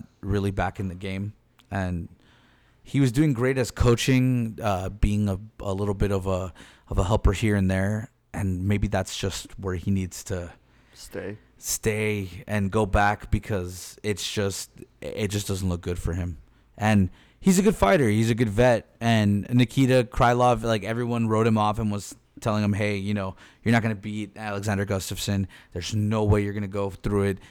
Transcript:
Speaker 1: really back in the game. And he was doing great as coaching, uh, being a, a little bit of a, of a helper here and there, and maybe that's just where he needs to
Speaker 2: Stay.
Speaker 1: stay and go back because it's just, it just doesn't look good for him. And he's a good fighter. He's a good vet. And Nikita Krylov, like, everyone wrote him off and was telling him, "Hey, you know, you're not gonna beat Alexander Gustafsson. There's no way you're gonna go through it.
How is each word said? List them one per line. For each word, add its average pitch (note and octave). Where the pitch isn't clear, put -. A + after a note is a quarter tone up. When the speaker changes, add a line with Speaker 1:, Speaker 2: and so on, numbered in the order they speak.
Speaker 1:
really G2+
back F#2+
in F#2+
the F2
game. G2
And F2+
he -
was C3
doing D3
great B2+
as B2
coaching, B2
uh, F#2+
being G#2
a, F#2+
a G2+
little G2+
bit G2+
of F#2+
a, F#2
of -
a F#2
helper G#2
here G#2
and F#2+
there, G2+
and F#2
maybe G#2
that's F#2+
just -
where F#2+
he F2
needs F#2+
to F2
Speaker 2:
Stay. G2+
Speaker 1:
stay G#2+
and G2+
go G#2+
back G#2
because F2+
it's G#2
just, G2
it G#2
just G2+
doesn't F#2+
look F2
good F2
for E2
him. F2
And G#2
he's F#3+
a -
good G3+
fighter. F#3
He's A2
a A#2
good A2+
vet. A2+
And G#2+
Nikita B2
Krylov, A#2+
like, A2
everyone A#2
wrote A2
him A2
off G#2+
and G#2+
was -
telling G#2+
him, G#2
"Hey, G#2
you G2+
know, F#2+
you're G#2+
not A#2
gonna A2
beat G#2
Alexander G2+
Gustafsson. G2
There's F2
no G#2+
way G#2
you're G2+
gonna G#2
go G2
through G2
it. G2